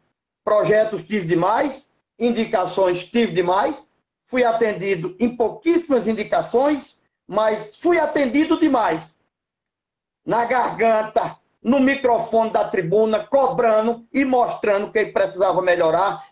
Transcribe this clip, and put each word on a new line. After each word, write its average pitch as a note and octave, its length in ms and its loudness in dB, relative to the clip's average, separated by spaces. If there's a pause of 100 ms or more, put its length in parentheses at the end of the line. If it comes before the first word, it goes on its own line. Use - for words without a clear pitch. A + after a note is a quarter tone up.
(440)
projetos G#3 580 2
tive G3 240 -4
demais, G3 640 -2 (260)
indicações G3 880 0
tive A3+ 280 0
demais, F#3 560 -2 (360)
fui B3 200 -2
atendido G3 760 -2
em A#3 180 -2
pouquíssimas C4 680 0
indicações, A#3 880 -2 (300)
mas G#3+ 540 -2
fui F4 180 2
atendido D#4 600 0
demais. A3 580 0 (1080)
Na A3 200 -2
garganta, A3 920 0 (260)
no B3 160 2
microfone A#3 720 0
da G#3+ 160 0
tribuna, G#3+ 580 0
cobrando A#3 880 0
e C#4 120 0
mostrando A3+ 680 0
que G#3+ 160 0
precisava F#3+ 560 0
melhorar, F3 680 0